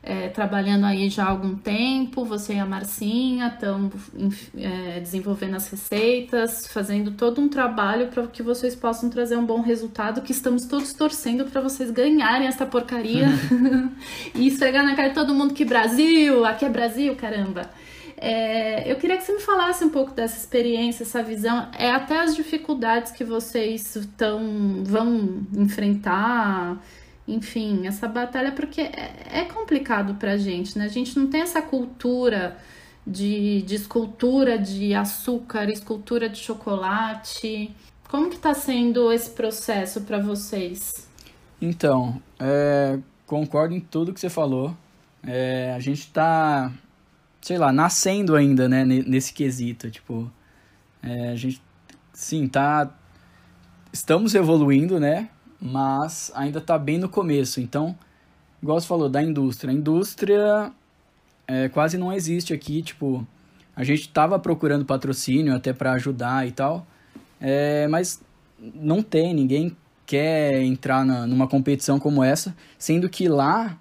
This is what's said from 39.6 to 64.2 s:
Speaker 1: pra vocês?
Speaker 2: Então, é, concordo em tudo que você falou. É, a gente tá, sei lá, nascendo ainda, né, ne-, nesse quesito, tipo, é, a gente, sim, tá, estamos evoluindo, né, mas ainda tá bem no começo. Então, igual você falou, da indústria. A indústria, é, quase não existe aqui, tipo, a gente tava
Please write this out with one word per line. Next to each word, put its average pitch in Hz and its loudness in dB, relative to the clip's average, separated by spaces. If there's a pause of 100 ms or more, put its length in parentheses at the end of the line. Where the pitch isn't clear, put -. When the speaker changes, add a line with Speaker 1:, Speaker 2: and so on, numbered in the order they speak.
Speaker 1:
pra 208 -4
vocês? 202 -6 (540)
Speaker 2:
Então, 131 0 (180)
é, 139 2 (280)
concordo 151 0
em 180 -4
tudo 170 -4
que 185 -14
você 185 -4
falou. 143 -2 (480)
É, 127 -2
a 123 -6
gente 139 -6
tá, 156 2 (680)
sei 180 -4
lá, 147 6
nascendo 175 2
ainda, 135 6
né, 131 4
ne-, 131 4
nesse 131 0
quesito, 123 -4
tipo, 117 -8 (720)
é, 120 -4
a 120 -4
gente, 127 -4 (520)
sim, 156 -4
tá, 143 2 (1000)
estamos 202 2
evoluindo, 160 4
né, 160 0 (320)
mas 135 -4
ainda 143 -4
tá 160 2
bem 151 0
no 185 -2
começo. 147 0
Então, 151 -4 (640)
igual 156 0
você 165 -10
falou, 165 0
da 135 0
indústria. 139 0
A - 2
indústria, 202 2 (760)
é, 131 0
quase 160 0
não 180 -2
existe 170 -2
aqui, 151 -4
tipo, 131 -4 (480)
a 127 -6
gente 151 0
tava 165 2